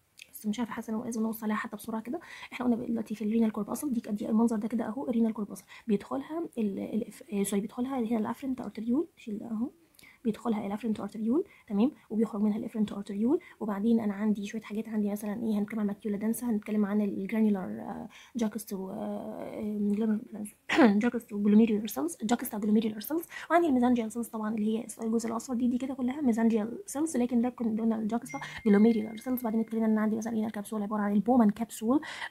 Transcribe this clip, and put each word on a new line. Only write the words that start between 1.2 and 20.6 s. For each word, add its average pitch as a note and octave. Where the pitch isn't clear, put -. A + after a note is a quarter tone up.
نبص A3
عليها G#3+
حتى A3
بسرعه A3
كده. D4
احنا B3
قلنا A#3
دلوقتي A3+
في G#3+
الرينال A3
كورباسل A3+
دي، A#3
دي A3+
المنظر A3+
ده G#3+
كده A3+
اهو. G#3+
الرينال A3+
كورباسل G3+
بيدخلها C#4
ال، G3+
ال، G#3
آه، G3+
سوري، G3
بيدخلها B3+
هنا A3+
الافرنت B3
ارتريول، A#3
شيل G#3
ده -
اهو، A#3
بيدخلها G#3+
الافرنت G#3+
ارتريول، A3+
تمام، A3
وبيخرج G#3+
منها G#3+
الافرنت A3
ارتريول. G#3
وبعدين A3
انا G#3
عندي G#3
شويه A3
حاجات، A3
عندي G#3
مثلا G#3
ايه، A3
هنتكلم G#3
عن G#3
ماكيولا G3+
دنسا، A3+
هنتكلم G#3
عن G#3
الجرانيولار، G3+
آه، G#3
جاكستو، G#3
آه، G3
آه، G#3
جلوميرولار، G#3